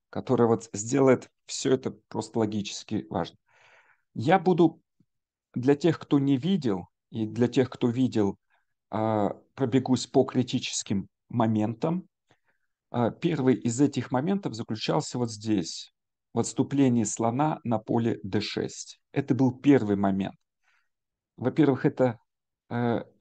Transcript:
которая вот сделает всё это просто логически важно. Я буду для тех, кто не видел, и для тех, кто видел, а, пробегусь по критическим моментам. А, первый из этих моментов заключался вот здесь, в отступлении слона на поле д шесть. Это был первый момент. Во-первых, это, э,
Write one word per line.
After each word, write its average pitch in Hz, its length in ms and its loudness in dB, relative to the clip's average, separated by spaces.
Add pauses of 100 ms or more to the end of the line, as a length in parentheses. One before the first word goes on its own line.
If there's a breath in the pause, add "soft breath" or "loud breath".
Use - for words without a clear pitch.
которая 117 380 2
вот 113 260 0
сделает 127 560 2 (160)
всё - 280 -2
это 131 180 -2 (160)
просто - 320 -6
логически 104 680 -4
важно. 87 260 -6 (800 soft breath)
Я 160 260 2
буду 170 420 2 (720)
для 127 220 2
тех, 156 240 0
кто - 200 0
не 139 180 2
видел, 127 500 -2 (220)
и 113 160 -4
для 110 220 0
тех, 123 220 2
кто - 200 -2
видел, 117 480 0 (540)
а, 107 420 0 (220)
пробегусь 131 520 0
по 131 160 4
критическим 123 840 -4 (180)
моментам. 113 800 -2 (840)
А, 117 200 0
первый 131 440 2
из 120 260 -2
этих 139 300 0
моментов 160 420 -2
заключался 117 640 -4
вот 120 140 -2
здесь, 107 600 -4 (420)
в 117 60 0
отступлении 127 640 0
слона 117 600 -2
на 113 160 -2
поле 117 440 -2
д 101 160 -4
шесть. - 600 -8 (100)
Это 143 220 -2
был 123 180 4
первый 117 440 4
момент. 98 400 -2 (1000)
Во-первых, 131 480 2
это, 127 340 2 (500)
э, 120 340 -2 (180)